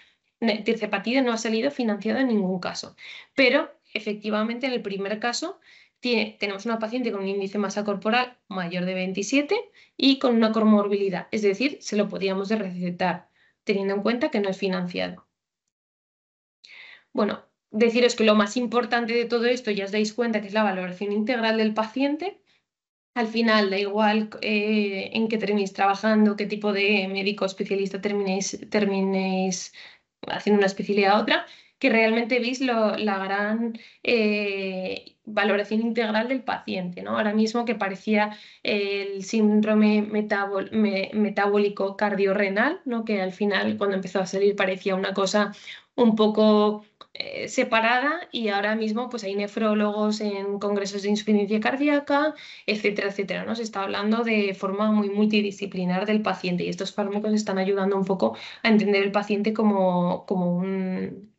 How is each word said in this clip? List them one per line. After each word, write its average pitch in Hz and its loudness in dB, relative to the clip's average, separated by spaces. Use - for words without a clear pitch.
ne-, 214 0
tirzepatide 220 0
no 247 2
ha 226 -2
salido 226 -2
financiado 220 -2
en 269 2
ningún 190 0
caso. 170 -10
Pero, 269 4
efectivamente, 214 -4
en 254 -4
el 240 -2
primer 196 -6
caso, 240 -6
tie-, 220 0
tenemos 202 -6
una 226 -4
paciente 226 -4
con 196 -4
un 190 -4
índice 196 -4
de 208 -2
masa 202 -2
corporal 214 -2
mayor 180 -4
de 185 -2
veintisiete 190 0
y 269 4
con 247 2
una 226 4
comorbilidad, 202 2
es 214 -2
decir, 208 0
se - -6
lo 202 2
podíamos 190 -2
de 220 0
recetar, 180 -4
teniendo 196 0
en 202 -2
cuenta 240 0
que 226 0
no 202 0
es 185 -4
financiado. 180 -4
Bueno, - -2
deciros 233 2
que 220 0
lo 214 6
más 208 2
importante 240 0
de 240 0
todo 233 0
esto, 247 0
ya 196 -4
os 190 -8
dais 214 0
cuenta 226 0
que 208 -8
es 190 -10
la 220 2
valoración 185 -2
integral 220 0
del 220 2
paciente. 285 -2
Al 233 -2
final, 220 4
da 190 -2
igual, 214 2
eh, 208 0
en 226 0
qué 226 -2
terminéis 202 -2
trabajando, 208 2
qué 208 -4
tipo 208 -2
de 196 2
médico 196 -2
especialista 196 -4
terminéis, 196 -2
terminéis 190 0
haciendo 202 2
una 196 4
especialidad 202 2
u 233 2
otra, 330 0
que 269 2
realmente 226 2
veis 247 -2
lo, 226 2
la 202 0
gran, 208 -2
eh, 196 -2
valoración 208 0
integral 226 0
del 262 -4
paciente, 185 -6
¿no? 208 -8
Ahora 214 0
mismo 220 2
que 226 -2
parecía 208 0
el 196 -2
síndrome 214 4
metabol-, 202 -2
me-, 202 0
metabólico 202 2
cardiorrenal, 202 0
¿no? 233 -4
Que 208 0
al 190 -2
final, 208 0
cuando 196 0
empezó 190 -4
a 190 0
salir, 196 2
parecía 190 -2
una 196 -2
cosa 202 2
un 226 6
poco, 214 4
eh, - -8
separada, 247 0
y 226 -2
ahora 208 0
mismo, 220 -2
pues, 220 -8
hay 196 -4
nefrólogos 214 0
en 202 -2
congresos 202 -2
de 202 0
insuficiencia 208 2
cardíaca, 285 2
etcétera, 208 -2
etcétera, 185 -4
¿no? 220 -4
Se 233 -4
está 202 -6
hablando 208 0
de 208 0
forma 202 0
muy 208 2
multidisciplinar 196 0
del 214 2
paciente 185 -2
y 175 -4
estos 180 -6
fármacos 208 -2
están 208 0
ayudando 196 0
un 190 0
poco 196 0
a 226 4
entender 196 4
el 202 0
paciente 208 0
como, 185 2
como 180 0
un, 190 -4